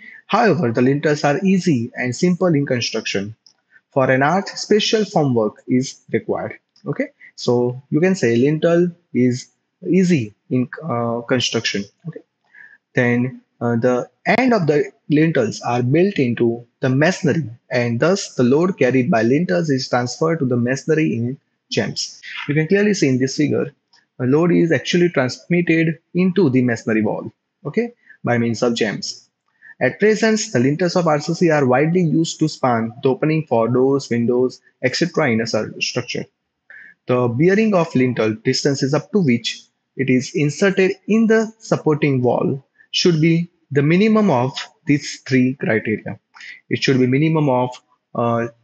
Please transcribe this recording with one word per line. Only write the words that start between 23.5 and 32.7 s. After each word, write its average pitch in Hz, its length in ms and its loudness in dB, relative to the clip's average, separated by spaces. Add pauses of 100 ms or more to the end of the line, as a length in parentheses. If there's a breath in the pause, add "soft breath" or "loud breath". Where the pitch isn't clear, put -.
a 127 60 -4
load 156 280 2
is 170 200 4
actually 175 380 2
transmitted 165 880 0 (160)
into 180 340 2
the 127 140 2
masonry 113 400 0
wall, 90 280 -4 (360)
okay, 233 260 -4 (320 soft breath)
by 120 140 0
means 117 240 -2
of 120 120 0
jambs. - 540 -6 (540 loud breath)
At 123 180 -2
present, 220 400 2 (140)
the 123 60 2
lintels 151 360 0
of 175 100 0
R 151 140 2
C 165 140 -4
C 165 160 2
are 147 160 2
widely 156 340 2
used 160 380 -2
to 156 100 0
span 113 540 -2